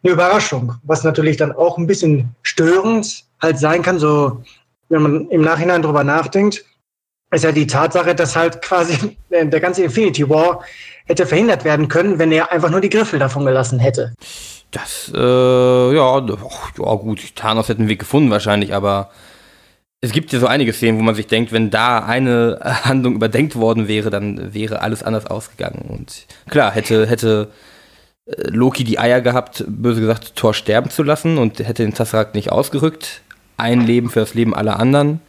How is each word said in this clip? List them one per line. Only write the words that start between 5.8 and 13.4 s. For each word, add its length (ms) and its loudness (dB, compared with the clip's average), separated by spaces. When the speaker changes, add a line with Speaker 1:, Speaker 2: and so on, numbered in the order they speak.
Speaker 1:
drüber 220 2
nachdenkt, 600 0
ist 120 0
ja 80 2
die 160 0
Tatsache, 480 0
dass 200 -2
halt 260 0
quasi 640 -2
<laughs> 60 -20
der 300 2
ganze 240 0
Infinity 460 0
War 320 2
hätte 200 0
verhindert 400 0
werden 220 2
können, 300 0
wenn 140 2
er 200 0
einfach 180 0
nur 120 0
die 80 0
Griffel 300 0
davon 260 -2